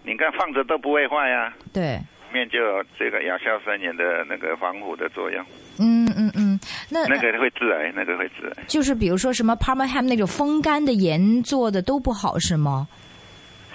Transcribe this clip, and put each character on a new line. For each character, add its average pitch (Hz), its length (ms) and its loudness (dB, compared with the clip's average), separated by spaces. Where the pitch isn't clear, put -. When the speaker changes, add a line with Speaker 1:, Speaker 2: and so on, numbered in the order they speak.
Speaker 1:
你 110 120 -8
看 151 180 0
放 175 200 -2
着 135 120 0
都 156 120 0
不 139 160 -2
会 147 160 4
坏 139 240 0
啊。 120 220 -2
Speaker 2:
对。 156 260 -2
Speaker 1:
里 127 60 -2
面 120 120 -2
就 120 80 0
有 101 260 0
这 117 120 -2
个 104 120 -2
亚 90 160 -2
硝 110 220 -2
酸 104 200 -4
盐 85 160 -4
的 85 320 0
那 90 80 -8
个 82 200 -4
防 92 240 -4
腐 95 140 -8
的 80 140 -6
作 92 220 -8
用。 92 120 -8
Speaker 2:
嗯， 233 280 4
嗯， 208 180 2
嗯， 196 260 2
那 311 160 0
Speaker 1:
那 - 120 2
个 113 200 0
会 127 120 2
致 120 200 -2
癌， 82 240 0
那 98 100 -4
个 87 140 -2
会 90 80 -2
致 - 80 -10
癌。 - 100 -16
Speaker 2:
就 302 160 2
是 269 120 2
比 220 140 0
如 175 80 2
说 254 160 0
什 240 120 -2
么 226 120 4
Parma 262 300 0
ham 254 160 0
那 254 140 2
种 214 100 2
风 294 340 0
干 302 240 2
的 277 80 4
盐 196 500 4
做 240 280 0
的 196 100 0
都 262 180 0
不 262 140 0
好， 196 260 -2
是 165 200 0
吗？ 143 300 0